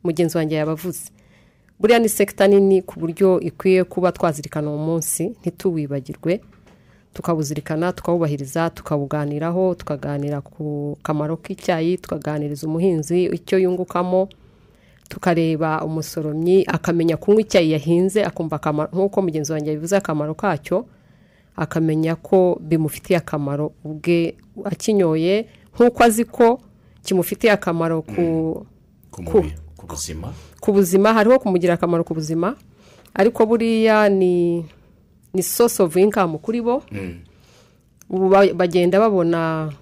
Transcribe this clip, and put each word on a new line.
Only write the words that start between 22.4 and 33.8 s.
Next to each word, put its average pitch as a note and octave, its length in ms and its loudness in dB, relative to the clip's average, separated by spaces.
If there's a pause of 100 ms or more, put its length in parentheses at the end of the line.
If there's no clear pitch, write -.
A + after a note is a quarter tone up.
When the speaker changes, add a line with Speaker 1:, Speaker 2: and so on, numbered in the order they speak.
Speaker 1:
bimufitiye D#3+ 600 -2
akamaro D3 520 -6 (120)
ubwe E3 480 -2 (320)
akinyoye, F#3 800 0 (320)
nk'uko A#3+ 260 4
azi A3+ 220 4
ko A#3 360 2 (440)
kimufitiye G3 480 0
akamaro E3 480 -2
ku, - 200 -6
Speaker 2:
Mm. D#3+ 440 -2 (480)
Ku - 100 -16
Speaker 1:
ku, E2 140 0
Speaker 2:
mubiri, D#2 160 0 (240)
ku - 80 -20
buzima. D#2+ 480 -12 (280)
Speaker 1:
ku G#3+ 120 0
buzima, G3 400 4
hariho A3+ 260 6
kumugira F3+ 380 0
akamaro E3+ 260 0
ku E3+ 140 -6
buzima, E3 380 -4 (580)
ariko A3+ 320 2
buriya A3 640 4